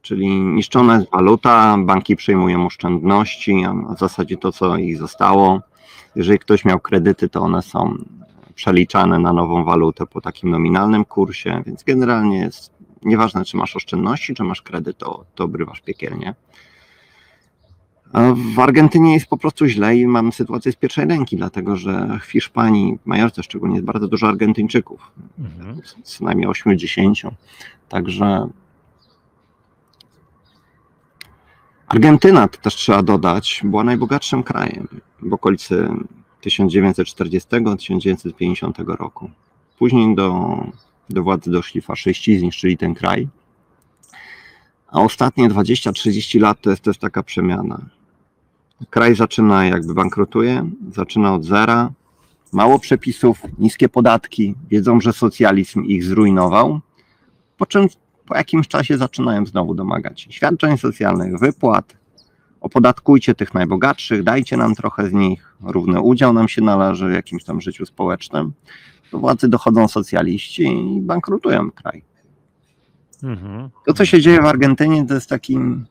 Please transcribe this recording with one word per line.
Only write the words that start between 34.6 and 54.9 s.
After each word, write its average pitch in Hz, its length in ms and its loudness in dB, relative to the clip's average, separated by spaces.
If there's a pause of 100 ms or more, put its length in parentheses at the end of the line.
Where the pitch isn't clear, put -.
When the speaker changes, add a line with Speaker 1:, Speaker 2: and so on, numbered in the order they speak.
Speaker 1:
w 92 100 -6
okolicy 92 560 -2 (520)
tysiąc 98 320 -2
dziewięćset 95 340 0
czterdziestego, 101 720 -4
tysiąc 92 260 -6
dziewięćset 92 340 -4
pięćdziesiątego 85 600 -6
roku. - 340 -14 (480)
Później 117 360 2
do, 90 440 -2 (520)
do 95 120 -2
władzy 90 280 -2
doszli - 300 -4
faszyści, - 580 -2
zniszczyli 87 380 -2
ten 85 180 -4
kraj. 104 340 -4 (1600)
A - 120 -2
ostatnie 123 480 2
dwadzieścia, 104 440 0
trzydzieści 107 460 -2
lat 107 220 4
to 101 100 0
jest 95 120 -2
też 101 160 -2
taka - 240 -6
przemiana. 92 580 -6 (1120)
Kraj 117 240 4
zaczyna, 104 520 2
jakby 85 280 -2
bankrutuje, 113 760 -2 (220)
zaczyna 101 420 0
od 80 100 -2
zera. 113 460 2 (600)
Mało 113 260 4
przepisów, - 640 0 (160)
niskie 110 300 2
podatki, 113 640 0 (160)
wiedzą, 104 300 2